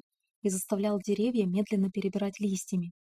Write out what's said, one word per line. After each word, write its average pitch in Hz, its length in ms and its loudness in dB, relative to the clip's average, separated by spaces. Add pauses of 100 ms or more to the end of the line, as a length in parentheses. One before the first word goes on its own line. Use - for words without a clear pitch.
(420)
и 202 80 2
заставлял 202 500 0
деревья 208 460 2
медленно 190 460 2
перебирать 196 480 -2
листьями. 185 640 -2